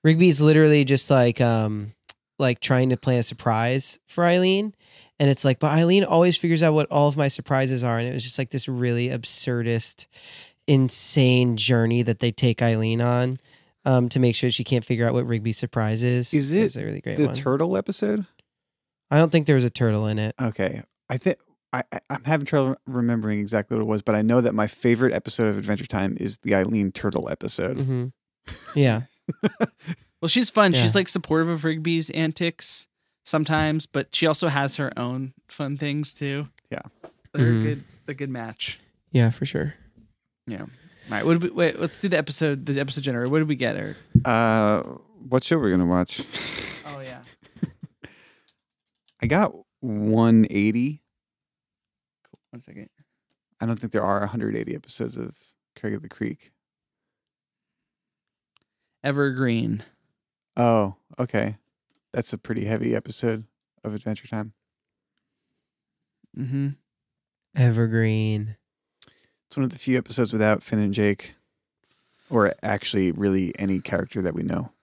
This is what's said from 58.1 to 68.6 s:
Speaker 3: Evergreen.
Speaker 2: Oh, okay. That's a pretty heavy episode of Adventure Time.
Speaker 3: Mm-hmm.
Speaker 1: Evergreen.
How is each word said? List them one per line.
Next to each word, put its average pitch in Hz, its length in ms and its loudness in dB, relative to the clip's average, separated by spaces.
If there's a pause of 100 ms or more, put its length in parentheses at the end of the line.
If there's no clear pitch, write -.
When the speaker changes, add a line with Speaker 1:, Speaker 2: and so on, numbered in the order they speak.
Speaker 3:
Evergreen. 127 800 0 (760)
Speaker 2:
Oh, 113 400 2 (220)
okay. 107 380 -4 (560)
That's - 200 -6
a 110 60 -10
pretty 110 260 -8
heavy 110 300 -2
episode 113 500 -4 (400)
of 107 100 -8
Adventure 107 340 -8
Time. 107 240 -10 (1800)
Speaker 3:
Mm-hmm. 139 320 -4 (880)
Speaker 1:
Evergreen. 110 1000 2 (880)